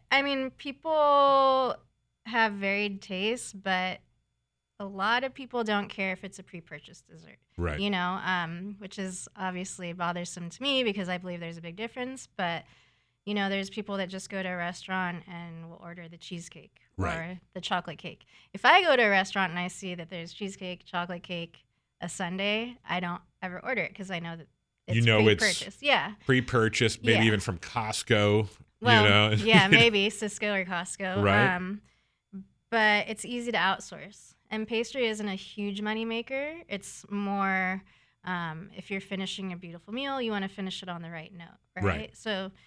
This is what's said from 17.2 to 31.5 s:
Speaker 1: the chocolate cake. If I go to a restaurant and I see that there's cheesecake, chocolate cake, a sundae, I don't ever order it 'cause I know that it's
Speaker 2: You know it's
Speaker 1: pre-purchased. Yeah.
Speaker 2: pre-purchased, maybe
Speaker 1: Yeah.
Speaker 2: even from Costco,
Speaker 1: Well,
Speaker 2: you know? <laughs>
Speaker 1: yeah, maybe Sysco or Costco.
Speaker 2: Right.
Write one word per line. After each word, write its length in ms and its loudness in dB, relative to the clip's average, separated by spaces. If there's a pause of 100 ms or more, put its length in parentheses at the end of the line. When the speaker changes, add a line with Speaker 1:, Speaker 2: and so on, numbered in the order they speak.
Speaker 1:
the 60 -10
chocolate 380 -4
cake. 260 -16 (280)
If 120 -4
I 180 10
go 140 6
to 60 6
a 80 6
restaurant 400 2
and 80 -4
I 100 -4
see 260 -10
that 160 -12
there's 220 -10
cheesecake, 520 -10
chocolate 380 -6
cake, 420 -10 (360)
a 80 -6
sundae, 640 -4 (140)
I 120 -2
don't 220 -6 (180)
ever 240 -10
order 180 -2
it 120 -6
'cause 160 -10
I 80 -4
know 180 -8
that 120 -16 (400)
it's 80 0
Speaker 2:
You 60 4
know 260 8
it's 160 6
Speaker 1:
pre-purchased. 380 -2
Yeah. 320 2 (120)
Speaker 2:
pre-purchased, 800 2
maybe 160 6
Speaker 1:
Yeah. 80 6
Speaker 2:
even 120 4
from 180 -4
Costco, 920 2 (320)
Speaker 1:
Well, 240 8
Speaker 2:
you 40 8
know? 220 8
<laughs> 140 4
Speaker 1:
yeah, 240 8
maybe 400 6
Sysco 520 -2
or 40 -2
Costco. 580 -4
Speaker 2:
Right. 320 6